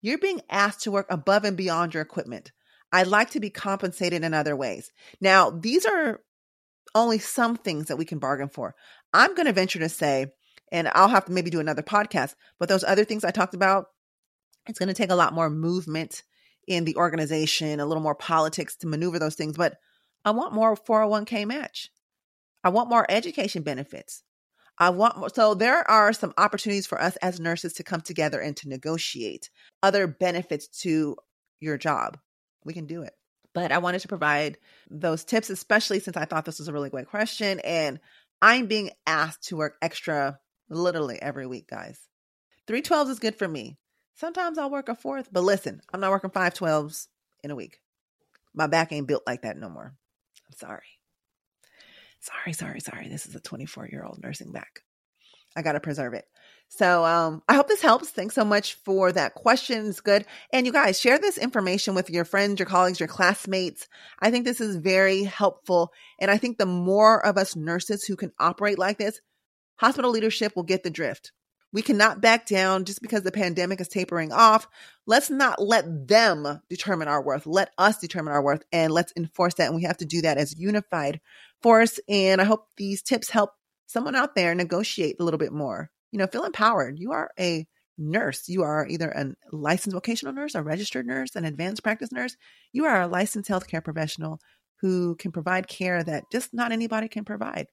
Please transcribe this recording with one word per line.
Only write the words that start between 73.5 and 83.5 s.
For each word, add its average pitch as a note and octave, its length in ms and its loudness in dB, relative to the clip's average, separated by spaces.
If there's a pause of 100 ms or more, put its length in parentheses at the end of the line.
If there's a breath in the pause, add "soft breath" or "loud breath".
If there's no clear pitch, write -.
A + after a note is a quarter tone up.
is F3 80 -8
tapering E3+ 440 -4
off. A3 360 6 (380 loud breath)
Let's B3+ 240 4
not C4+ 320 2
let E3 460 0
them D#3 600 4
determine F3 400 -4
our C#3+ 140 2
worth. C#3+ 240 -2
Let F3+ 320 2
us G3+ 200 6
determine D#3 340 -6
our C#3+ 100 2
worth, C#3+ 300 2
and D#3+ 200 4
let's E3+ 240 2
enforce F3 380 0
that. E3 120 2
And D3+ 100 -2
we E3+ 80 -2
have E3+ 140 -2
to E3+ 60 -8
do D#3+ 180 -2
that D#3 140 2
as D3 160 0
a D#3 60 -16
unified E3+ 640 -2 (420 soft breath)
force. A3+ 460 6
And F#3+ 320 4
I F#3+ 40 6
hope G#3+ 220 2 (100)
these G3 260 -6
tips - 280 -2
help G#3 200 2 (360)